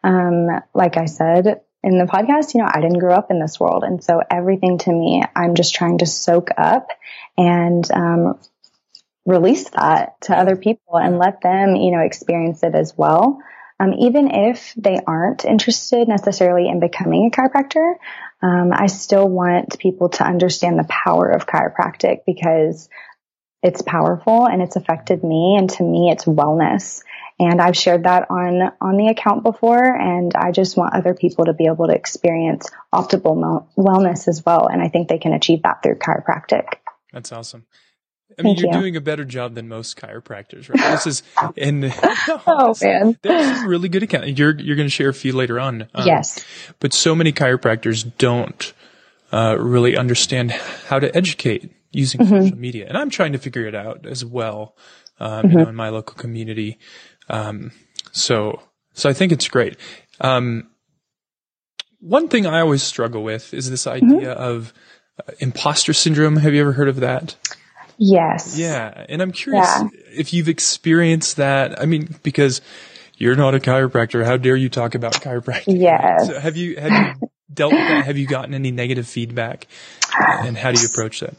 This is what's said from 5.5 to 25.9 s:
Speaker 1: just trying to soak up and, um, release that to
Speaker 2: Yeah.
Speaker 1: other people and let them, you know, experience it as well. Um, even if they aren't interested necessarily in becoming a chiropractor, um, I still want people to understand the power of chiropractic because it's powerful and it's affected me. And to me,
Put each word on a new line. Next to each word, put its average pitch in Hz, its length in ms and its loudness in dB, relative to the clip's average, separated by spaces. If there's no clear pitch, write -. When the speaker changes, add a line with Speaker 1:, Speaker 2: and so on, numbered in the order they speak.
Speaker 1:
just 170 180 0
trying 170 240 0
to 170 80 2
soak 175 500 0
up 202 320 2
and, 175 540 2
um, 170 480 0
release 185 440 2
that - 500 0
to - 120 -2
Speaker 2:
Yeah. 170 80 2
Speaker 1:
other 185 160 4
people 190 420 -4
and 175 200 2
let 196 220 2
them, 190 360 2
you 180 160 2
know, 170 80 0
experience 165 600 -2
it 165 120 0
as 156 220 0
well. 170 420 2
Um, 196 140 2
even 269 360 2
if 220 460 -2
they 202 300 0
aren't 165 400 -2
interested 233 600 2
necessarily 190 600 2
in 180 100 -2
becoming 170 480 0
a 233 80 2
chiropractor, 277 600 0
um, 180 320 2
I 202 120 2
still 196 420 2
want 175 500 0
people 185 320 0
to - 140 -2
understand 175 540 0
the 160 60 0
power 165 460 0
of - 160 0
chiropractic 175 800 0
because 160 640 0
it's 180 180 0
powerful 170 680 2
and 185 140 0
it's 180 160 -4
affected 165 480 -2
me. 165 340 2
And 190 120 2
to - 120 -4
me, 170 300 2